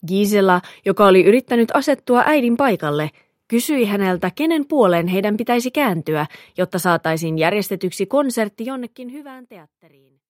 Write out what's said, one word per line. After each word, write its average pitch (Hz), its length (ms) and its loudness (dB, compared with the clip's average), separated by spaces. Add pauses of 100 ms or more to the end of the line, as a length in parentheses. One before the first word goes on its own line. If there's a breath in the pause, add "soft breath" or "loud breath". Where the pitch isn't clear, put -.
Gisela, 196 520 2 (240 loud breath)
joka 196 220 4
oli 190 180 6
yrittänyt 233 500 2
asettua 262 520 0
äidin 240 300 0
paikalle, 156 540 -2 (380 soft breath)
kysyi 240 360 0
häneltä, 190 500 -2
kenen 311 320 -2
puoleen 180 400 2
heidän 196 300 -2
pitäisi 240 340 -2
kääntyä, 160 560 -2 (300 loud breath)
jotta 180 220 -4
saataisiin 160 600 -2
järjestetyksi 190 680 -4
konsertti 233 600 -4
jonnekin 247 460 -12
hyvään 262 340 -20
teatteriin. 139 840 -20